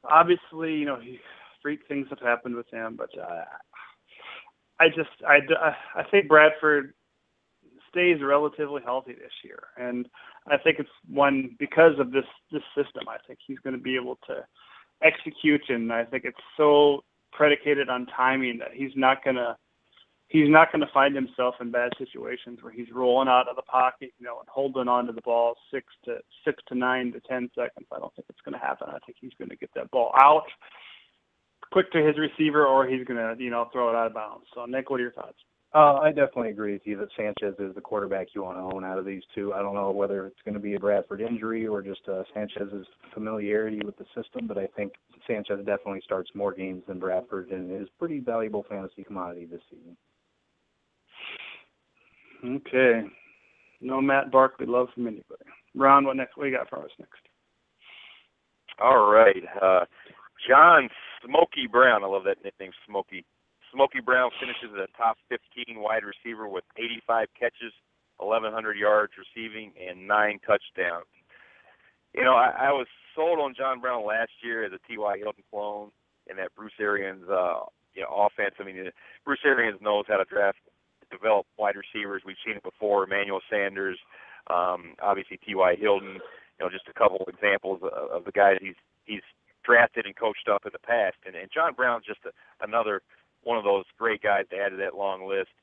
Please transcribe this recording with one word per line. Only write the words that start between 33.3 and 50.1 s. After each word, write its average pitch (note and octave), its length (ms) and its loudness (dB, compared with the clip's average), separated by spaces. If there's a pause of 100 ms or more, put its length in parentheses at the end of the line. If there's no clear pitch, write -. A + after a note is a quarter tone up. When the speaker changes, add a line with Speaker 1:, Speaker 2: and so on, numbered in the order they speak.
Speaker 1:
you B2 120 -8
know, A#2 220 -4
throw A#2+ 180 0
it A#2 60 0
out A2+ 100 0
of A2 80 -6
bounds. G#2+ 400 -12
So, B2 100 -12
Nick, C3 240 -8
what C3 120 -4
are - 20 -2
your A#2+ 100 -6
thoughts? - 240 -16 (380)
Speaker 2:
Uh, D3 200 8
I D3+ 160 4
definitely C3 400 0
agree G#2 240 -6
with G2 120 -12
you G#2 120 -6
that G2+ 180 -8
Sanchez G#2 420 -6
is F#2+ 160 -8
the G2 60 -14
quarterback G2 540 -6
you G2 100 -8
wanna F#2 280 -10
own F#2+ 120 -10
out F#2 140 -6
of F#2 60 -8
these F#2+ 200 -10 (100)
two. G2+ 180 -6
I F#2+ 60 -6
don't G2+ 160 -6
know G2 160 -2
whether G2 380 -4
it's - 160 -20
gonna G#2+ 160 -8
be G2+ 140 -8
a F#2+ 60 -6
Bradford G2+ 400 -2
injury A2+ 460 -6
or G#2 160 -6
just, G2 260 -14
uh, F#2+ 140 -6 (100)
Sanchez's G2+ 540 -10 (260)
familiarity G#2+ 720 -4
with G2+ 140 -12
the - 160 -18
system, - 320 -10
but G#3 100 -8
I G2 200 -6
think G#2 160 -8 (340)
Sanchez G#2 320 -6
definitely G2+ 460 -6
starts F#2+ 300 -6
more G2+ 180 -4
games F#2 340 -10
than F#2 140 -12
Bradford F#2 500 -6
and F#2 320 -10
is G2 60 -14
a - 100 -20
pretty D#3+ 220 -6
valuable A2+ 480 -4
fantasy G2 340 -12
commodity F2 440 -12
this E2+ 220 -16
season. - 280 -20 (2500)